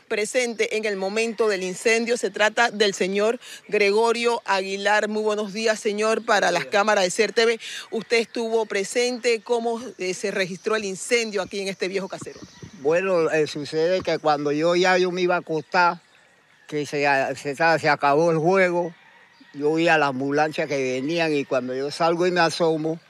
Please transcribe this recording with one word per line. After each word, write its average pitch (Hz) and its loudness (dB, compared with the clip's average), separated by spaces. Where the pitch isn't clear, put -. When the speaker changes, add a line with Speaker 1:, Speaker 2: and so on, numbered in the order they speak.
Speaker 1:
presente 220 -2
en 220 -4
el 208 -2
momento 214 -2
del 190 0
incendio. 226 0
Se 202 -2
trata 220 2
del 208 2
señor 202 0
Gregorio 226 2
Aguilar. 196 0
Muy 214 -2
buenos 208 -2
días, 220 0
señor, 220 0
para 190 2
las 170 -2
cámaras 208 2
de 180 0
ser 202 0
T 226 4
V. 226 2
Usted 226 -2
estuvo 226 -2
presente. 233 -2
¿Cómo, 233 -2
eh, 185 -4
se 196 -6
registró 190 -2
el 220 -4
incendio 202 -2
aquí 185 -6
en 196 -6
este 190 -6
viejo 190 -6
caserón? - -14
Speaker 2:
Bueno, 170 2
eh, 151 2
sucede 160 -2
que 160 -2
cuando 147 0
yo 165 2
ya 185 4
yo 180 2
me 180 -2
iba 180 2
a - 2
acostar, 175 0
que 151 -4
se, 143 -2
se, 143 -8
se 160 2
acabó 147 4
el 160 2
juego, 175 2
yo 147 0
vi 165 2
a 165 4
las 147 4
ambulancias 143 0
que 143 -2
venían 143 -2
y 139 0
cuando 127 -2
yo 135 -4
salgo 170 0
y 185 2
me 180 0
asomo 160 0